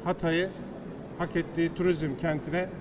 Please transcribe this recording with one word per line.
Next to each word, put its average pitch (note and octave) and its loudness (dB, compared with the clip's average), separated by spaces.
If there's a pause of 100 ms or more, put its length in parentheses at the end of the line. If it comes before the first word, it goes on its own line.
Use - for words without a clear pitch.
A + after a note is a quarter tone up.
Hatay'ı F3 2 (680)
hak E3+ -2
ettiği E3 2
turizm D#3+ 2
kentine D#3 0 (120)